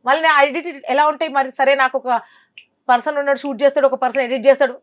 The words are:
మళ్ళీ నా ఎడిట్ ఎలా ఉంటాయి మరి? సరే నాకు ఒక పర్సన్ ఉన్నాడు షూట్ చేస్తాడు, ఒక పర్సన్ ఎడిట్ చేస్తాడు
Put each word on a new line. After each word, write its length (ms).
మళ్ళీ 180
నా 80
ఎడిట్ 260
ఎలా 160
ఉంటాయి 260
మరి? 200
సరే 240
నాకు 220
ఒక 120
పర్సన్ 280
ఉన్నాడు 220
షూట్ 220
చేస్తాడు, 260
ఒక 160
పర్సన్ 200
ఎడిట్ 240
చేస్తాడు 360